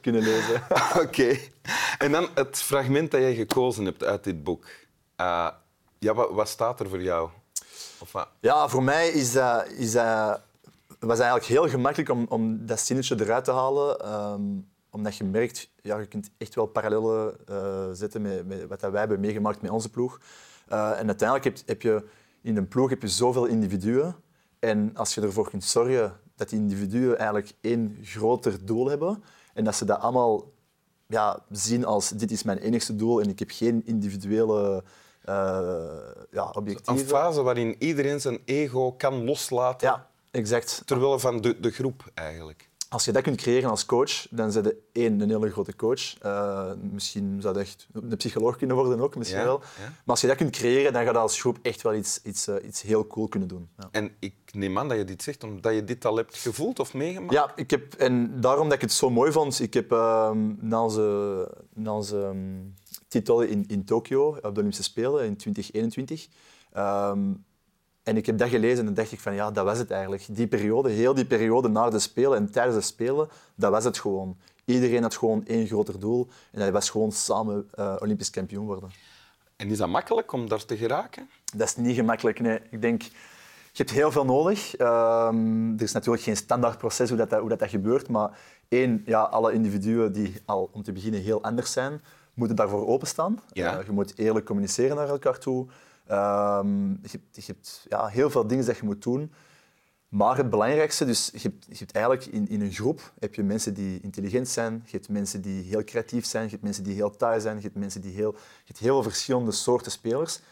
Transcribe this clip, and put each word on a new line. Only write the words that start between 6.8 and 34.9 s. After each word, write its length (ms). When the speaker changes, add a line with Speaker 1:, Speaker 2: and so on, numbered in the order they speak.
Speaker 2:
voor 120
jou? 280
Of 120
wat? 160
Speaker 1:
Ja, 300
voor 140
mij 260
is 220
dat, 360
is 240
dat, 500
was 200
eigenlijk 300
heel 200
gemakkelijk 400
om, 200
om 360
dat 140
zinnetje 400
eruit 240
te 80
halen. 480
Ehm, 420
omdat 280
je 60
merkt, 460
ja, 180
je 60
kunt 320
echt 180
wel 100
parallellen, 680
eh, 440
zetten 300
met, 260
met 200
wat 120
dat 120
wij 80
hebben 200
meegemaakt 420
met 100
onze 180
ploeg. 300
Eh, 320
en 80
uiteindelijk 360
heb, 220
heb 160
je, 220
in 160
een 100
ploeg 220
heb 120
je 60
zoveel 380
individuen. 680
En 360
als 200
je 60
ervoor 280
kunt 140
zorgen 560
dat 140
die 100
individuen 580
eigenlijk 340
één 420
groter 600
doel 240
hebben 340
en 100
dat 120
ze 100
dat 140
allemaal, 520
ja, 420
zien 360
als: 240
"Dit 220
is 120
mijn 140
enigste 380
doel 260
en 80
ik 100
heb 120
geen 340
individuele, 1000